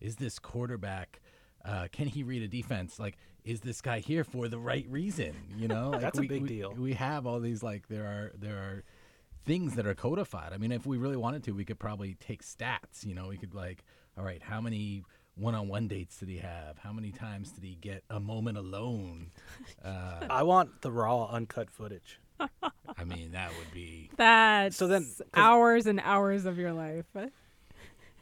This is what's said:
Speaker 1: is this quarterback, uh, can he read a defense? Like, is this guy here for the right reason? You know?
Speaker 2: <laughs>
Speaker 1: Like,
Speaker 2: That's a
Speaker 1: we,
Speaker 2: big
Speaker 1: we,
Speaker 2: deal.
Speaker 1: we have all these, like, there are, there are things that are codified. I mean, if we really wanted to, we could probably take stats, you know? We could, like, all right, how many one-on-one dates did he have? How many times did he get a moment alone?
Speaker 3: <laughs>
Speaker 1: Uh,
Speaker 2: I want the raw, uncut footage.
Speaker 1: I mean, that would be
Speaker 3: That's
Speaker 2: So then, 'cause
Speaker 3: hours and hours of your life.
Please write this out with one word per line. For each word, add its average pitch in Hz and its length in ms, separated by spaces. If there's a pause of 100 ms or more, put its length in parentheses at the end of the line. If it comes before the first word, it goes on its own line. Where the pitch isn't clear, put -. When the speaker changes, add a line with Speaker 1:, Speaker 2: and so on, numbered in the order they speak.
Speaker 1:
is 104 160
this 123 240
quarterback, 101 800 (440)
uh, 92 280
can 147 160
he 139 160
read 123 180
a 107 60
defense? 113 500
Like, 104 180 (280)
is 113 160
this 123 200
guy 117 200
here 156 240
for 120 240
the 117 100
right 123 320
reason? 139 440 (220)
You 110 120
know? 113 220
Speaker 2:
<laughs> - 20
Speaker 1:
Like, - 100
Speaker 2:
That's - 160
a 143 40
Speaker 1:
we, 135 60
Speaker 2:
big 139 140
Speaker 1:
we, 139 60
Speaker 2:
deal. 104 260
Speaker 1:
we 127 200
have 135 320
all 120 140
these, 117 220
like, 104 260
there 107 160
are, 104 320
there 104 200
are 98 280 (600)
things 160 320
that 104 100
are 101 80
codified. 107 580
I 95 60
mean, 113 140
if 117 120
we 135 140
really 135 180
wanted 123 280
to, 110 80
we 98 120
could 110 140
probably 101 360
take - 280
stats, - 640
you 98 100
know? 92 140
We 98 100
could, 92 160
like, 92 300 (340)
all 95 60
right, 92 180
how 110 180
many 104 440 (320)
one-on-one 104 520
dates 92 300
did 95 100
he 90 100
have? 82 400
How 101 140
many 107 200
times 101 400
did 90 120
he 92 160
get 98 300
a 107 100
moment 110 380
alone? 95 800
Speaker 3:
<laughs> - 40 (440)
Speaker 1:
Uh, 92 440
Speaker 2:
I 135 140
want 180 400
the 135 80
raw, 117 360
uncut 117 440
footage. 104 480 (800)
Speaker 1:
I 87 60
mean, 82 280
that 90 260
would 80 140
be 82 440
Speaker 3:
That's 220 600
Speaker 2:
So 185 100
then, 185 160
'cause - 200 (120)
Speaker 3:
hours 233 520
and 202 140
hours 196 440
of 180 140
your 175 140
life. 165 340 (1160)